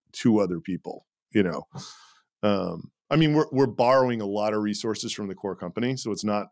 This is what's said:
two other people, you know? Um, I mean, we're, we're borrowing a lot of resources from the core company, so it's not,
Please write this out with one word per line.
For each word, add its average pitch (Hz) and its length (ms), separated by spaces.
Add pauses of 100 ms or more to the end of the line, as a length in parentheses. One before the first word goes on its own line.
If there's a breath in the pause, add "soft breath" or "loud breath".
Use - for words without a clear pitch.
(120)
two 110 280
other 90 200
people, 82 460 (240)
you 107 120
know? 80 200 (800 loud breath)
Um, 92 480 (200)
I 143 60
mean, 151 180
we're, 151 160
we're 135 160
borrowing 120 540
a 104 60
lot 104 280
of 107 80
resources 107 500
from 104 160
the 95 60
core 92 220
company, 113 400
so 113 160
it's 98 120
not, 104 280